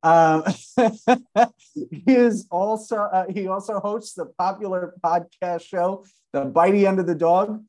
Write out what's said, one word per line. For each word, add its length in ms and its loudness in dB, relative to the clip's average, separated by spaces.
Um, 380 4
<laughs> 80 2
he 300 -14
is 380 2
also, 460 -4
uh, 320 -2
he 180 -8
also 320 -6
hosts 360 -8
the 100 -10
popular 760 -6
podcast 600 -4
show, 420 -4
The 120 -4
Bitey 400 4
End 140 2
of 80 -2
the 80 0
Dog 540 0